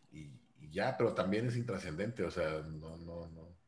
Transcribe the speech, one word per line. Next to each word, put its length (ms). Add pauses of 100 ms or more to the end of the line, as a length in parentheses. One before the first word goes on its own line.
(120)
y, 180 (300)
y 100
ya, 260
pero 180
también 340
es 80
intrascendente, 680
o 80
sea, 180 (140)
no, 360
no, 300
no. 280 (120)